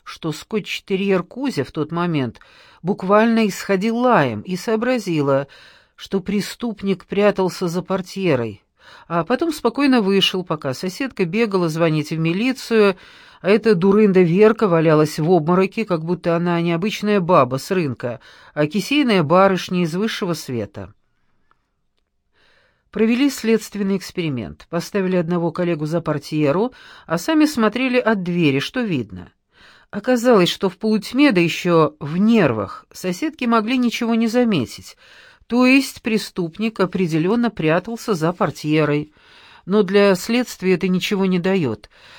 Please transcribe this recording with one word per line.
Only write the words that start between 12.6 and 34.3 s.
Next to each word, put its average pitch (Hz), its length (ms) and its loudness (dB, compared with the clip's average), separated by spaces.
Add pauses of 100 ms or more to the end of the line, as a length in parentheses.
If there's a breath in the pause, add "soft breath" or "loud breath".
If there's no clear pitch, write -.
а 175 80 0
эта 220 240 4
дурында 196 480 4
Верка 208 460 4
валялась 156 500 2
в 156 120 0
обмороке, 185 540 2
как 160 200 -4
будто 170 320 -2
она 170 240 -2
не 170 120 0
обычная 208 480 -2
баба 151 360 2
с - 160 -6
рынка, 127 480 -4 (340 loud breath)
а 151 120 0
кисейная 208 580 0
барышня 180 580 2
из 160 120 -2
высшего 196 400 -4
света. 104 600 -10 (2000)
Провели 233 380 2
следственный 208 680 -2
эксперимент. 135 720 -8
Поставили 185 460 -2
одного 170 340 0
коллегу 170 360 -2
за 165 140 -2
портьеру, 156 720 -2 (340 loud breath)
а 165 120 -2
сами 302 280 2
смотрели 247 520 0
от 220 240 0
двери, 170 380 2
что - 200 -6
видно. 127 520 -6 (580 soft breath)
Оказалось, 226 580 2
что - 200 -2
в - 100 -10
полутьме, 220 540 2
да 180 80 2
еще 165 580 2
в 156 200 -6
нервах, 165 720 2
соседки 254 520 -6
могли 233 320 0
ничего 240 380 0
не 226 140 0
заметить. 208 680 -2 (520 loud breath)